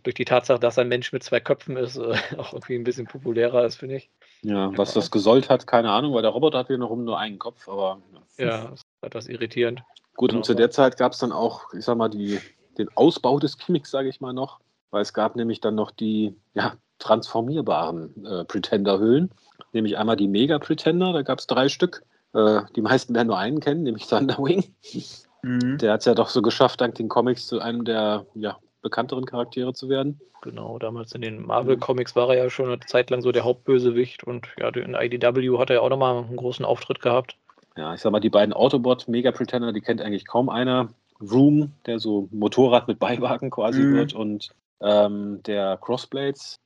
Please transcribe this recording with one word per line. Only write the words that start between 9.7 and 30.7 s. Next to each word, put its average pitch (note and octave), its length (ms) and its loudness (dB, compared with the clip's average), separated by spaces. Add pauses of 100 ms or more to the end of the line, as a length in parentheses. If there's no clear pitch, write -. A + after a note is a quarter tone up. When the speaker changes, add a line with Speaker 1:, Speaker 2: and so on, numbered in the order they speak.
Speaker 2:
Gut, B2 140 2
Speaker 1:
Genau. A2+ 80 0
Speaker 2:
und A2 60 -2
zu A#2+ 100 2
der A2+ 160 6
Zeit C3 260 4
gab's B2 220 0
dann B2 140 -2
auch, G#2+ 420 -4
ich F2 100 -12
sag A#2+ 140 0
mal, A2+ 100 0
die, G2+ 300 -4 (400)
den G#2+ 180 -4
Ausbau C#3 420 4
des C#3+ 200 -2
Gimmicks, E3+ 320 -2
sag C3+ 160 -2
ich C3 160 -8
mal B2+ 100 -8
noch, C3 260 -8 (320)
weil G#2 120 0
es - 100 -6
gab G#2+ 240 -2
nämlich A#2 240 -2
dann G#2+ 140 0
noch G#2+ 160 -2
die, G#2+ 440 -2 (200)
ja, G#2+ 220 -2 (220)
transformierbaren, G#2+ 1300 -2
äh, F#2+ 220 -6
Pretender-Hüllen. G#2+ 840 2 (440)
Nämlich G#2+ 240 -2
einmal A2 180 2
die G2 120 2
Mega-Pretender, D#3+ 840 2
da D#3 80 0
gab's - 260 -4
drei B2+ 220 2
Stück. - 360 -2 (300)
Äh, G#2+ 260 6 (160)
die A2+ 60 0
meisten A#2+ 320 0
werden A#2 140 2
nur D#3+ 100 0
einen D3 220 -2
kennen, D3 220 0
nämlich A2+ 240 -4
Thunderwing. C3+ 580 0 (800)
Speaker 3:
Mhm. B2 360 -2
Speaker 2:
Der G#2+ 140 2
hat's G#2+ 120 0
ja A#2+ 100 6
doch A2 140 2
so A#2 140 0
geschafft, A#2+ 380 2
dank A#2 140 0
den A2 140 -6
Comics B2 380 0
zu A2+ 140 -4
einem A#2+ 240 -4
der, G#2+ 500 0
ja, G#2+ 240 -8 (240)
bekannteren C3 420 -4
Charaktere B2 480 -6
zu C3 160 -12
werden. C#3 320 -2 (220)
Speaker 1:
Genau, A2+ 360 -12